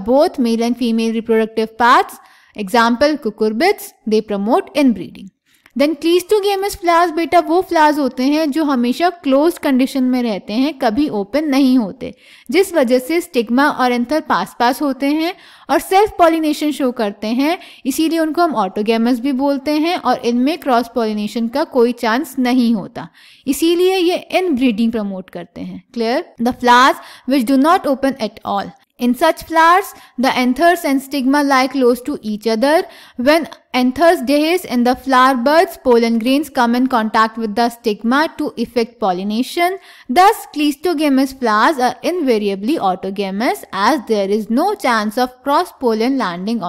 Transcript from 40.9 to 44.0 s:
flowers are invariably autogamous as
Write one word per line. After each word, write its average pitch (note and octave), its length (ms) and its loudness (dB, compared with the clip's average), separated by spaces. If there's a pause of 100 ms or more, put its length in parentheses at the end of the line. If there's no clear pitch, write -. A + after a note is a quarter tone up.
flowers B3 500 2
are - 140 -4
invariably A#3 760 -2 (140)
autogamous G3 800 -4
as G#3+ 340 0